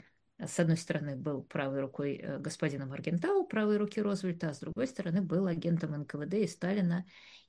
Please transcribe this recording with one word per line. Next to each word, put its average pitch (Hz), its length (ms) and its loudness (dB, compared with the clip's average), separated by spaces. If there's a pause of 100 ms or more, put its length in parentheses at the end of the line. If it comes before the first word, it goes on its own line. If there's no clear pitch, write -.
(400)
с - 200 -4
одной 165 180 6
стороны, 147 380 -4
был 139 280 -2
правой 139 360 -2
рукой, 139 360 -2
э, 139 240 -6
господина 143 460 -2
Моргентау, 175 600 2
правой 214 320 2
руки 208 240 0
Рузвельта, 185 480 0
а 143 40 -4
с - 60 -12
другой 240 280 -2
стороны, 190 340 0
был 165 260 2
агентом 165 460 0
Н 147 120 -4
К - 100 -8
В 147 100 -4
Д 196 180 2
и 165 40 0
Сталина, 180 580 0 (420)